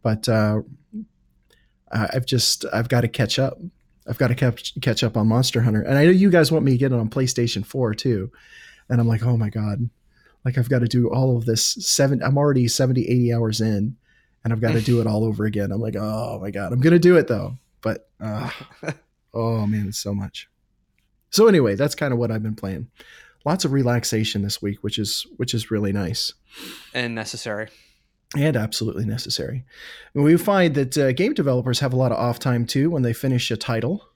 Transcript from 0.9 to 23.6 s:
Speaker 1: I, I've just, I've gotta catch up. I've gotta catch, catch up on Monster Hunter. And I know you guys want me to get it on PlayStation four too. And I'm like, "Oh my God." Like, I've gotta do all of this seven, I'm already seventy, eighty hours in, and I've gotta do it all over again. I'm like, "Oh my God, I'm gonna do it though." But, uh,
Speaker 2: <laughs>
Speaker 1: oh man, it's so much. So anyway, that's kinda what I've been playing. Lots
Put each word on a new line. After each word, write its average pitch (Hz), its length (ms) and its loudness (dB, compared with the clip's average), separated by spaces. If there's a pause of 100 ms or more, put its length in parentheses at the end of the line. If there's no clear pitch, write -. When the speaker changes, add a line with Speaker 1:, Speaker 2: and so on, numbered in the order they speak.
Speaker 1:
I, 107 220 -2
I've 123 120 -2
just, - 480 0
I've 113 160 0
gotta 120 180 2
catch - 300 -2
up. 135 220 -2 (480)
I've - 100 -6
gotta 123 180 2
catch, - 460 -2
catch 120 220 0
up 117 140 0
on 110 100 2
Monster 117 340 2
Hunter. 107 200 2
And 135 160 0
I 147 80 6
know 175 60 8
you 185 200 6
guys 165 200 4
want 156 140 2
me 139 60 4
to 123 60 4
get 131 140 2
it 120 80 2
on 110 100 -2
PlayStation 120 560 -2
four 123 280 -2
too. 107 380 -2 (580)
And 123 120 2
I'm 117 60 2
like, 113 160 0
"Oh 123 140 2
my 107 120 0
God." 107 400 -4 (560)
Like, 127 120 0
I've 120 120 0
gotta 120 180 2
do 120 220 2
all 127 260 2
of 117 80 -2
this 113 380 0
seven, 139 420 0
I'm 139 140 0
already 135 320 2
seventy, 127 320 0
eighty 120 320 2
hours 113 260 0
in, 110 380 0 (460)
and 117 100 0
I've 110 80 -2
gotta 113 180 2
do 117 220 2
it 110 60 0
all 110 180 2
over 107 180 -2
again. 104 300 -2
I'm 104 80 -4
like, 110 160 -4
"Oh 107 420 -6
my 98 120 -10
God, 98 200 -6
I'm 123 80 0
gonna 165 200 6
do 175 180 8
it 151 100 4
though." 104 300 -4 (240)
But, - 260 -4 (140)
uh, 110 280 -8 (320)
Speaker 2:
<laughs> 151 120 -8 (400)
Speaker 1:
oh 113 340 -2
man, 104 220 -2
it's 104 80 -8
so 101 160 -6
much. 98 340 -8 (840)
So 226 160 6
anyway, 135 280 6
that's 139 200 0
kinda 139 200 -2
what 117 160 -2
I've 110 120 -4
been 107 120 -4
playing. 98 320 -8 (560)
Lots 170 220 -2